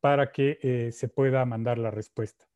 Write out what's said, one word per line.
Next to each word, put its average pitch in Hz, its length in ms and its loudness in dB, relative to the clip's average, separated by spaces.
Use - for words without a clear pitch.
para 143 320 2
que, 139 300 0
eh, 120 300 -2
se - 160 -6
pueda 131 380 2
mandar 117 320 -2
la 113 120 -2
respuesta. 107 640 -8